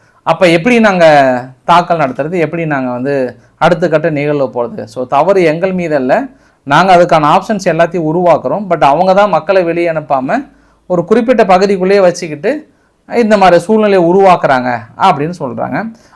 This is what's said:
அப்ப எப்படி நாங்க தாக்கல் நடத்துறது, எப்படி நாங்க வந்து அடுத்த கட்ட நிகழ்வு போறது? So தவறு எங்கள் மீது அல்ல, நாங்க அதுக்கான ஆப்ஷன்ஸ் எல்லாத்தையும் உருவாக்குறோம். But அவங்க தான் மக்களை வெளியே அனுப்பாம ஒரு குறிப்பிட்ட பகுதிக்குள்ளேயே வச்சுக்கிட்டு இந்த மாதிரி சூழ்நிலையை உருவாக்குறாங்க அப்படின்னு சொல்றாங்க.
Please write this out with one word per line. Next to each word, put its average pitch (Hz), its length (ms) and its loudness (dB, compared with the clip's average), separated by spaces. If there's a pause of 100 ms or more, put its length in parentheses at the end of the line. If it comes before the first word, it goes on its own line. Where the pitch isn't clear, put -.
(240)
அப்ப - 240 0
எப்படி 175 320 2
நாங்க 190 260 2 (600)
தாக்கல் 170 320 2
நடத்துறது, 147 400 -4
எப்படி 165 280 -4
நாங்க 135 260 -4
வந்து 127 480 -4 (180)
அடுத்த 170 300 0
கட்ட 156 220 0
நிகழ்வு 147 440 -2
போறது? 117 300 -6
So 123 220 -10
தவறு 175 380 2
எங்கள் 170 300 -2
மீது 170 220 -4
அல்ல, 131 300 0 (380)
நாங்க 175 340 2
அதுக்கான 160 380 2
ஆப்ஷன்ஸ் 196 380 -2
எல்லாத்தையும் 165 380 -2
உருவாக்குறோம். 170 580 0
But 160 140 0
அவங்க 165 300 2
தான் 202 160 2
மக்களை 180 340 0
வெளியே 170 280 -2
அனுப்பாம 151 560 -4 (380)
ஒரு 175 200 -2
குறிப்பிட்ட 226 380 2
பகுதிக்குள்ளேயே 196 580 2
வச்சுக்கிட்டு 175 500 -2 (640)
இந்த 214 220 0
மாதிரி 175 240 4
சூழ்நிலையை 214 480 0
உருவாக்குறாங்க 151 720 2 (180)
அப்படின்னு 165 420 -2
சொல்றாங்க. 127 520 -8 (240)